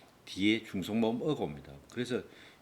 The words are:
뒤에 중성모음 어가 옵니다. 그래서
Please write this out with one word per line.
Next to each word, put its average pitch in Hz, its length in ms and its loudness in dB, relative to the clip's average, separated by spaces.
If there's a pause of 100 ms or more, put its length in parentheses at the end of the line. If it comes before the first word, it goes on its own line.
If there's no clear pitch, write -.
(260)
뒤에 107 380 4
중성모음 110 600 0
어가 135 200 2
옵니다. 73 300 -8 (180)
그래서 117 300 -2 (400)